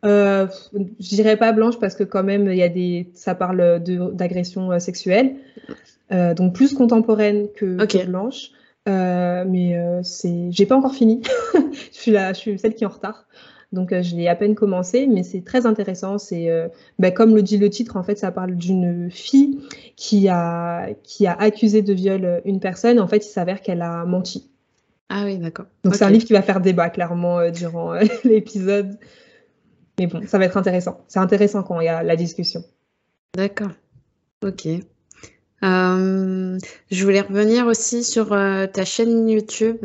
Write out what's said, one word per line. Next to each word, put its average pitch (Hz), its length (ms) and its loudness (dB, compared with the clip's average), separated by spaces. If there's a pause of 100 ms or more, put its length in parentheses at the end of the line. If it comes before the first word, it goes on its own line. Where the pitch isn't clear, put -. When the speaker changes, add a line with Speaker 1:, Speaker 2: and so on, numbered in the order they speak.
Speaker 1:
Euh, 196 440 4 (260)
je 196 340 -8
dirais 214 300 4
pas 226 140 4
blanche 226 260 2
parce 190 160 -2
que 208 100 -2
quand 190 200 -2
même, 196 260 0
il 180 80 0
y 180 40 4
a 175 60 4
des, 180 460 -4
ça 185 200 -6
parle 180 480 2
de, 180 300 -4
d'agression, 180 600 -4
euh, 175 80 0
sexuelle. 190 560 0 (760)
Euh, 175 220 2
donc 180 200 2
plus 277 200 2
contemporaine 220 800 2
que, 185 280 -2
Speaker 2:
Ok. 214 100 0
Speaker 1:
que 185 140 2
blanche. 190 440 -6 (360)
Euh, 180 640 0
mais, 180 300 0
euh, 175 240 -4
c'est, 175 480 -6
j'ai 196 160 2
pas 262 100 4
encore 269 180 2
fini. 226 280 4 (320)
<laughs> - 0 - (380)
Je - 60 -20
suis - 120 -2
la, 190 240 2
je - 40 -12
suis 202 200 -6
celle 220 160 -2
qui 226 100 -4
est - 20 -4
en 190 40 -4
retard. - 360 -14 (460)
Donc, 185 200 -4
euh, 180 100 -2
je 175 120 -4
l'ai 170 140 -2
à 170 80 2
peine 208 180 0
commencé, 202 520 0
mais 208 160 2
c'est 180 200 -8
très 254 240 -2
intéressant. 196 520 -2
C'est, 170 320 -4
euh, 165 180 -2 (300)
bah, 180 120 4
comme 220 240 6
le 208 80 6
dit 208 140 0
le 202 140 4
titre, 226 260 -8
en 185 80 -6
fait, 208 140 -4
ça 190 120 -4
parle 185 260 -8
d'une 175 540 -2
fille 277 480 2 (380)
qui 196 320 2
a, 170 600 -2 (120)
qui - 240 -2
a 175 60 0
accusé 214 500 2
de 196 120 0
viol, 190 320 -2
euh, 175 180 0
une 190 160 0
personne. 226 400 2
En 180 80 0
fait, 208 180 0
il - 40 -20
s'avère 185 320 -4
qu'elle 180 200 -4
a 170 220 -6
menti. 180 460 -6 (580)
Speaker 2:
Ah 202 160 -6
oui, 196 140 -4
d'accord. 165 260 -10 (180)
Speaker 1:
Donc, 190 140 4
c'est 208 80 4
un 196 40 4
Speaker 2:
Ok. 196 40 8
Speaker 1:
livre 220 140 8
qui 220 80 4
va 196 80 6
faire 190 180 0
débat, 175 300 2
clairement, 175 500 -2
euh, 170 100 2
durant, 170 440 -8
euh, 180 80 2 (120)
<laughs> - 100 -10
l'épisode. 202 760 0 (1000)
Mais 180 100 0
bon, 165 180 -8
ça - 120 -2
va 190 60 4
être 180 140 0
intéressant. 180 500 -2
C'est 190 120 -2
intéressant 202 440 2
quand 170 160 -6
il 165 60 0
y - 20 2
a 165 160 -2
la 170 120 2
discussion. 170 460 -6 (720)
Speaker 2:
D'accord. 202 360 -4 (720)
Ok. 190 240 -8 (920)
Euh, 185 960 0 (320)
je 190 140 -2
voulais 196 180 4
revenir 214 440 2
aussi 233 380 -2
sur, 220 280 -2
euh, 196 340 0
ta 190 180 -4
chaîne 226 440 0
YouTube. 220 560 -2